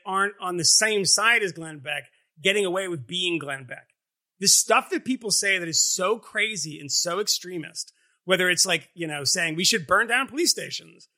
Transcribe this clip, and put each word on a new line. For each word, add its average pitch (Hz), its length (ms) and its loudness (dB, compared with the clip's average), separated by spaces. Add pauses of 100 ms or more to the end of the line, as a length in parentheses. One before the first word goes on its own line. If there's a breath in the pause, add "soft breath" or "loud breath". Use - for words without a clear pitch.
aren't 196 360 -2
on 180 160 -4
the 165 80 0
same 214 400 4
side 220 380 4
as 185 100 -2
Glenn 160 260 -12
Beck 143 260 -8 (380)
getting 196 220 4
away 185 240 -2
with 156 180 -6
being 180 320 -2
Glenn 139 260 -8
Beck. 110 240 -16 (500)
The 190 100 0
stuff - 420 4
that 359 140 -4
people 240 260 -4
say 196 280 2
that 175 100 -6
is 151 140 2
so 196 360 0
crazy 196 640 -6
and 143 100 -10
so 175 300 -2
extremist, - 720 -6 (320)
whether 180 260 2
it's 175 160 2
like, 170 280 -2
you 170 120 -8
know, 147 180 -6
saying 165 300 0
we 170 100 0
should 185 220 2
burn 202 220 4
down 247 200 0
police 294 220 0
stations, - 680 -8